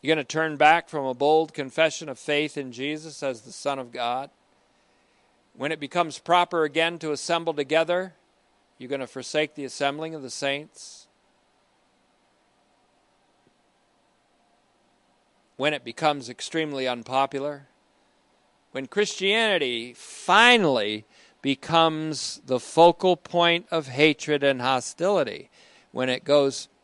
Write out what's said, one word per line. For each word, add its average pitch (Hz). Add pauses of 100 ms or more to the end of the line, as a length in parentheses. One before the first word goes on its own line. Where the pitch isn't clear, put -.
You 131
gonna 156
turn 156
back 151
from 143
a 127
bold 156
confession 151
of 127
faith 147
in 135
Jesus 151
as 131
the -
Son 139
of 123
God? 123 (1300)
When 135
it 156
becomes 156
proper 175
again 160
to 156
assemble 165
together, 160 (640)
you 127
gonna 135
forsake 151
the 143
assembling 147
of 151
the 131
saints? - (4000)
When 147
it 139
becomes 139
extremely 143
unpopular? 135 (1040)
When 135
Christianity 190
finally 170 (380)
becomes 156
the 127
focal 170
point 170
of 156
hatred 147
and 135
hostility, 131 (420)
when 127
it 127
goes 139 (140)